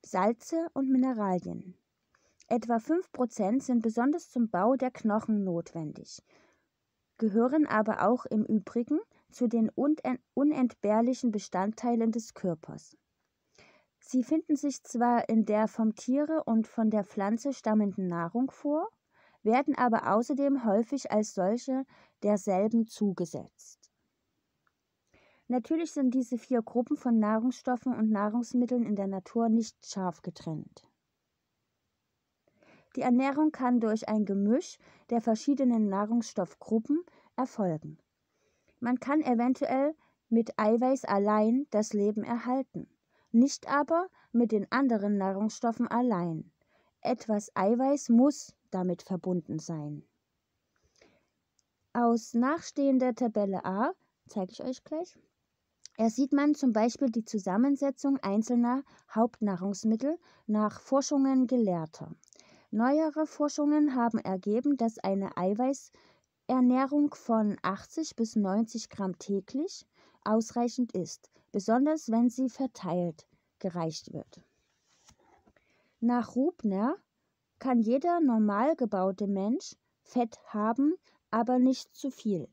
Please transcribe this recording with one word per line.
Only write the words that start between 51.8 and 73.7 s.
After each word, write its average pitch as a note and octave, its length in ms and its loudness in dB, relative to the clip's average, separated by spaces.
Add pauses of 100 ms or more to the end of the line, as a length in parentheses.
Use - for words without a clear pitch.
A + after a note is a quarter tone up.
Aus A#3 400 2
nachstehender C4 840 2
Tabelle G3+ 480 -2
A, A3 300 -2 (340)
zeige F#3+ 240 -8
ich - 120 -14
euch B3+ 200 -8
gleich, E4 340 -10 (800)
ersieht A3+ 380 0
man D4 220 4
zum B3 180 0
Beispiel A#3 360 0
die A3+ 140 -4
Zusammensetzung C4+ 920 0
einzelner A#3+ 680 0 (260)
Hauptnahrungsmittel A3 1120 -2 (260)
nach G#3+ 360 -2
Forschungen C4+ 680 2
Gelehrter. F3+ 640 -2 (560)
Neuere D4 580 0
Forschungen D4 680 0
haben A#3 240 0
ergeben, G#3+ 560 0
dass A3+ 240 -2
eine G3 380 -2
Eiweißernährung B3+ 1800 0
von G#3+ 480 0
achtzig - 560 -6
bis A3+ 180 -2
neunzig A3 540 -2
Gramm F#3+ 300 -6
täglich A3+ 680 -6 (380)
ausreichend A#3 720 -2
ist, - 360 -8 (220)
besonders C4 580 0
wenn A#3 200 4
sie C4 180 -2
verteilt F3+ 800 -4 (320)
gereicht E3+ 540 -6